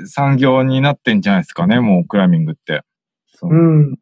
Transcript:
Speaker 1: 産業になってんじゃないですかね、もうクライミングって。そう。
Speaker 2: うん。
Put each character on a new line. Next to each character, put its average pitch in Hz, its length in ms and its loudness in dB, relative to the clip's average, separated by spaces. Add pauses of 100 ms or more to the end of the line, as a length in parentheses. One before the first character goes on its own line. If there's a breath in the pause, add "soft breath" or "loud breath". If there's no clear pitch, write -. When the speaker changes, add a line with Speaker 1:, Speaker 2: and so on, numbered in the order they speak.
Speaker 1:
産 139 320 -2
業 131 260 2
に 131 200 0
な 143 100 0
っ - 40 -8
て - 180 -2
ん 98 80 0
じ 101 80 -2
ゃ - 20 2
な 95 60 2
い - 40 0
で - 60 -14
す - 60 -20
か 87 120 -4
ね、 117 140 2
も 98 200 0
う 85 40 -4
ク - 140 -4
ラ 95 60 2
イ 90 40 2
ミ 85 120 2
ン 80 40 -2
グ 78 80 -6
っ - 20 -12
て。 - 280 -8 (520)
そ - 140 -12
う。 160 60 0
Speaker 2:
う - 20 2
ん。 156 460 2